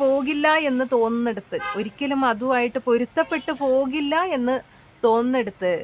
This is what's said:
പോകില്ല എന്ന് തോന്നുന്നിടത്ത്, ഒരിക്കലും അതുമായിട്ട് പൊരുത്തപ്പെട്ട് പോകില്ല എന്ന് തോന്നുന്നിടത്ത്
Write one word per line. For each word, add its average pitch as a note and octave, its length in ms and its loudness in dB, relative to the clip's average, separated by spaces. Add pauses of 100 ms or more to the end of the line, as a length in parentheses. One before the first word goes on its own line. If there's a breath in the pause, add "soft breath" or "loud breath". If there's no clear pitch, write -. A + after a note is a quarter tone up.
പോകില്ല C#4+ 460 2 (220)
എന്ന് B3+ 160 0 (100)
തോന്നുന്നിടത്ത്, A3+ 600 0 (200)
ഒരിക്കലും C4+ 440 -4 (100)
അതുമായിട്ട് A#3+ 560 0
പൊരുത്തപ്പെട്ട് D#4 640 0 (120)
പോകില്ല C#4 520 0 (220)
എന്ന് B3 180 0 (500 loud breath)
തോന്നുന്നിടത്ത് A3+ 640 0 (120)